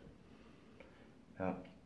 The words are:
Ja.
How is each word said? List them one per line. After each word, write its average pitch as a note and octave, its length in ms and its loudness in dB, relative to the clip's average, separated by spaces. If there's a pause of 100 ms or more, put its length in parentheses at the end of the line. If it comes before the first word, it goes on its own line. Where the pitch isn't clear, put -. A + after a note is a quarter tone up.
(1400)
Ja. F#2 160 10 (300)